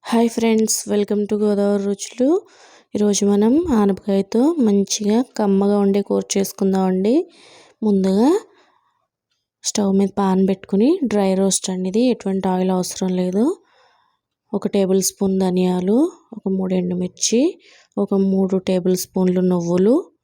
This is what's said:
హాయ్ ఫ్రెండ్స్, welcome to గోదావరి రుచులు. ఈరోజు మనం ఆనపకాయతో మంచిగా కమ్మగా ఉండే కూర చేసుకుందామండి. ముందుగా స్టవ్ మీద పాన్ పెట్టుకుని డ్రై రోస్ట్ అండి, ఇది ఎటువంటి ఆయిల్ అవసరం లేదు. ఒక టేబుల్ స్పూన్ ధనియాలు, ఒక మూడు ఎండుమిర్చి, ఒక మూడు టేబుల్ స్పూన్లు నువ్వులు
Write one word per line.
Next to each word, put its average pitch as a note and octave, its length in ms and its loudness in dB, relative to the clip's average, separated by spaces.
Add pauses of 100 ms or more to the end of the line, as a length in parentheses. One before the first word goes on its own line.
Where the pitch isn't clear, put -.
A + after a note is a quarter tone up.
హాయ్ A#3 260 2
ఫ్రెండ్స్, A3 400 0 (160)
welcome G#3 280 -2 (100)
to G#3+ 120 -2
గోదావరి G3+ 460 0
రుచులు. G3+ 400 -4 (680)
ఈరోజు G#3 360 0
మనం G#3 220 2 (260)
ఆనపకాయతో G3 600 0 (280)
మంచిగా G3+ 500 0 (220)
కమ్మగా G3+ 440 2
ఉండే G3 240 2
కూర G3 160 -2 (120)
చేసుకుందామండి. F#3+ 800 0 (720)
ముందుగా G3 440 2 (1400)
స్టవ్ G3 320 -2
మీద G3 200 0
పాన్ F#3+ 300 2
పెట్టుకుని G3 380 0 (240)
డ్రై G3+ 160 0 (140)
రోస్ట్ G3 320 -2
అండి, F#3 180 -4
ఇది A3 120 0 (100)
ఎటువంటి F#3+ 400 -4
ఆయిల్ F#3 240 0
అవసరం F#3 420 -4
లేదు. F3+ 240 0 (1120)
ఒక G3 180 -4
టేబుల్ F#3+ 340 2
స్పూన్ F#3+ 340 -2
ధనియాలు, F#3 540 0 (400)
ఒక - 80 -18 (120)
మూడు F#3+ 220 -4
ఎండుమిర్చి, F3+ 640 -2 (640)
ఒక - 60 -6 (200)
మూడు F#3+ 260 0 (140)
టేబుల్ F#3 340 0
స్పూన్లు F#3 460 0
నువ్వులు F3+ 440 2 (280)